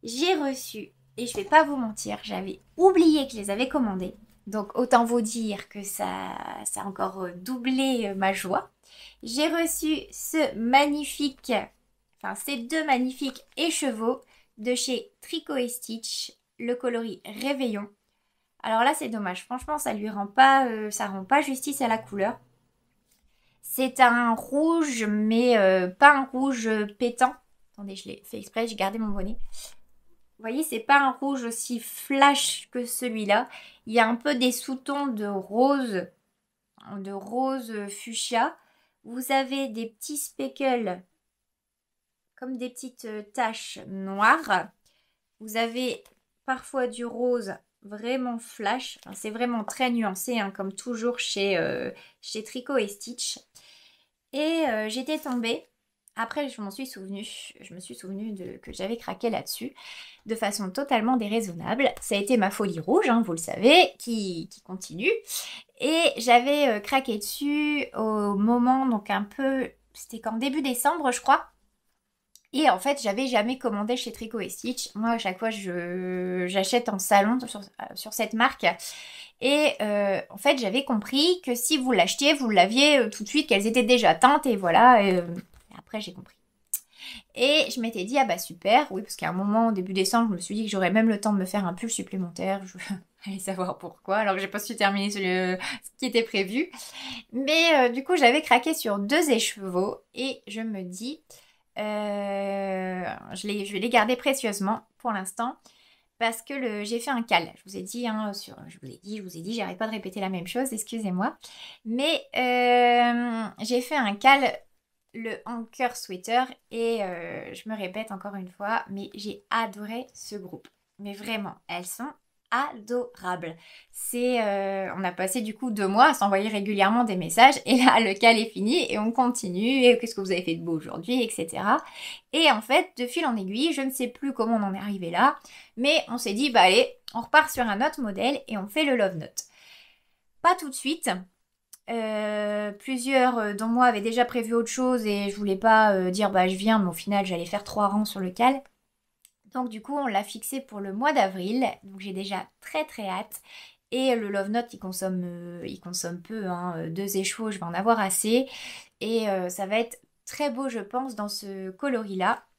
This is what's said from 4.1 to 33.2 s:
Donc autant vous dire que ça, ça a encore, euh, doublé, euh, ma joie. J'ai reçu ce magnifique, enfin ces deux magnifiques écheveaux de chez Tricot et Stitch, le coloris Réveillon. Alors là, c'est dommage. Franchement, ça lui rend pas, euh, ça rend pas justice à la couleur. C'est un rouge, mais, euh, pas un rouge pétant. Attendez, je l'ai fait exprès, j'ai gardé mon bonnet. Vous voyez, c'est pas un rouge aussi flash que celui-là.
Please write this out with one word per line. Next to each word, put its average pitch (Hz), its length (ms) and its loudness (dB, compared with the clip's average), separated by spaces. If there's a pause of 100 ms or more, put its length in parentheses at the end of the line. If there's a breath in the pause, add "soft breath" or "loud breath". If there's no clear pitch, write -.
Donc 208 300 -6
autant 247 280 4
vous 240 160 2
dire 220 480 -4
que 202 140 -14
ça, - 520 -6 (300)
ça 202 160 -6
a 190 40 -8
encore, 190 380 -4
euh, 175 120 -6
doublé, 254 720 -2
euh, 196 80 -4
ma 196 180 0
joie. 190 380 -4 (500 loud breath)
J'ai 247 260 -2
reçu 320 520 0 (120)
ce - 440 -2
magnifique, 277 1000 2 (640)
enfin 196 180 -8
ces 277 220 -6
deux 302 280 -4
magnifiques 254 580 -2 (120)
écheveaux 262 680 -2 (360 soft breath)
de 233 160 -2
chez 247 380 -4 (100)
Tricot 311 340 -8
et 247 140 -2
Stitch, - 640 -10 (240)
le 240 180 -4
coloris 233 500 -6
Réveillon. 226 640 -4 (760)
Alors 226 200 2
là, 277 100 4
c'est 294 160 -4
dommage. 202 360 -6
Franchement, 294 320 -6
ça 220 160 -4
lui 214 160 -6
rend 202 180 -6
pas, 262 400 6
euh, 214 240 -4
ça 208 160 -4
rend 196 160 -6
pas 269 180 4
justice 277 400 -4
à 247 60 2
la 220 100 2
couleur. 208 420 -4 (1200)
C'est 262 380 -4
un 240 340 6
rouge, 294 720 2
mais, 220 520 4
euh, 190 300 6
pas 269 300 8
un 269 80 0
rouge 254 440 -2 (280)
pétant. 254 360 0 (400)
Attendez, 196 220 -14
je 190 140 -16
l'ai - 160 -14
fait 226 120 -12
exprès, 226 300 -6
j'ai 226 80 -8
gardé 202 240 -2
mon 220 100 -2
bonnet. 202 280 -2 (1040 loud breath)
Vous 220 60 -8
voyez, 262 160 -2
c'est 233 160 -4
pas 277 200 6
un 269 120 4
rouge 269 320 -4
aussi 233 360 -6
flash - 920 2
que 247 140 -6
celui-là. 220 640 0 (380 loud breath)